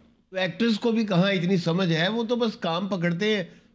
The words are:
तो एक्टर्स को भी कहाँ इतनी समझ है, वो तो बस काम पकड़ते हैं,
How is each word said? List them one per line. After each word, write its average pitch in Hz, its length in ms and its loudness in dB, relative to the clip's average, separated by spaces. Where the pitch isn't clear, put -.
तो 185 60 -6
एक्टर्स 208 400 0
को 233 140 0
भी 226 140 0
कहाँ 196 280 4
इतनी 180 240 2
समझ 170 300 0
है, 165 220 2
वो 233 140 -2
तो 240 120 -2
बस 233 200 -2
काम 185 340 -4
पकड़ते 185 480 0
हैं, - 240 -8